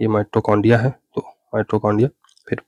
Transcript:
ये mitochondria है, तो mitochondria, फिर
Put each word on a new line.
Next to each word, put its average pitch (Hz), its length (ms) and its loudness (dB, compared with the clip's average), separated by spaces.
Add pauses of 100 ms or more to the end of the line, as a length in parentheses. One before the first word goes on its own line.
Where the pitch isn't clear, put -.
ये 113 60 0
mitochondria 107 720 2
है, 127 220 -4 (160)
तो - 120 -4
mitochondria, 107 800 -2 (400)
फिर - 180 -6